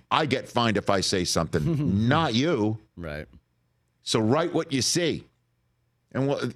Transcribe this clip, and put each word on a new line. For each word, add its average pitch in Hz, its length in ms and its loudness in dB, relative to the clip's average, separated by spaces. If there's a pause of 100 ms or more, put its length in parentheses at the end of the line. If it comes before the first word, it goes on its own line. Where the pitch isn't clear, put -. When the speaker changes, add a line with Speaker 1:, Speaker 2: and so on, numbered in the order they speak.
Speaker 1:
"I 151 160 2
get 127 240 -4
fined 117 280 2
if 101 120 0
I 101 120 2
say 92 220 0
something, 92 840 0
Speaker 2:
<laughs> - 0 -
Speaker 1:
not 147 260 2
you." 113 440 0 (200)
Speaker 2:
Right. 76 300 -10 (760)
Speaker 1:
So - 160 0
write 139 340 2
what 160 200 -2
you 127 80 0
see. 151 420 -2 (880)
And 135 160 0
what, 123 280 -2